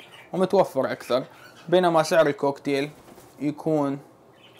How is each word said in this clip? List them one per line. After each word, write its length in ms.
ومتوفر 580
أكثر، 320
بينما 340
سعر 240
الكوكتيل 640
يكون 600